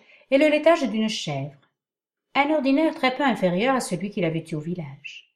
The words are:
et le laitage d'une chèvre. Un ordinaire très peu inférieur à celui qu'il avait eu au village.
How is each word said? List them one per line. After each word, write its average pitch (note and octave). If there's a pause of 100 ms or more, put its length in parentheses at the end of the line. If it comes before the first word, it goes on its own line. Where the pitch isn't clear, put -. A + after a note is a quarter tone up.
(320)
et C4+
le D4+
laitage D4+
d'une A3
chèvre. C#3+ (760)
Un C#4+
ordinaire D4+
très B3+
peu D4
inférieur G#3+
à B3
celui F#3+
qu'il F#3+
avait D#3+
eu E3
au D3+
village. D3+